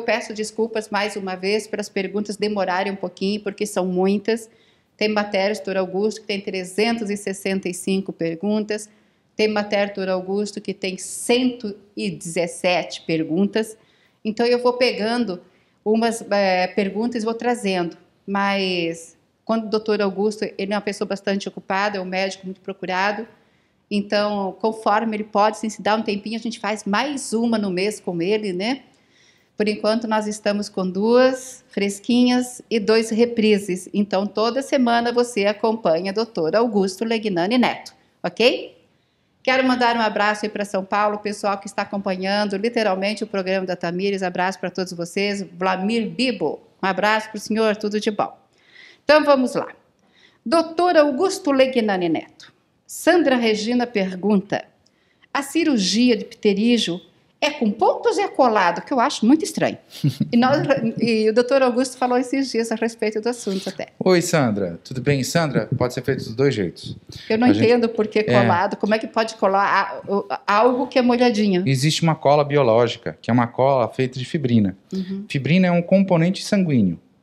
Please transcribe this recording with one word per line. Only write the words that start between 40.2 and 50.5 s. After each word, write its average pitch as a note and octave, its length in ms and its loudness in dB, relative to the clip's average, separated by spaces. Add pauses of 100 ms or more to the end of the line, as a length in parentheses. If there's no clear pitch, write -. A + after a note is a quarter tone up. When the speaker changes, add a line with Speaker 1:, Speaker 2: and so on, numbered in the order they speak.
Speaker 1:
aí - 20 -2
pra G3+ 160 -4
São G3 180 -4
Paulo, G#3 340 0
o G#3 40 -8
pessoal G3+ 380 -4
que - 80 -14
está G3+ 160 -6
acompanhando G3+ 760 -2
literalmente G#3 640 -2
o G#3+ 40 -8
programa F#3+ 400 -2
da F3+ 100 -4
Tamires. F#3 460 -4
Abraço F#3 360 -2
pra F3+ 120 -6
todos F3+ 240 -6
vocês. G3 480 -4 (140)
Vlamir F#3 520 -2
Bibo, F#3 520 -2 (220)
um F#3+ 40 0
abraço G#3 440 0
pro G#3 80 -10
senhor, G#3+ 380 0
tudo G#3+ 240 -4
de G#3+ 100 -2
bom. F3 240 -4 (680)
Então, D4+ 180 8
vamos C4+ 320 4
lá. D3 140 -4 (760)
Doutor E4 520 2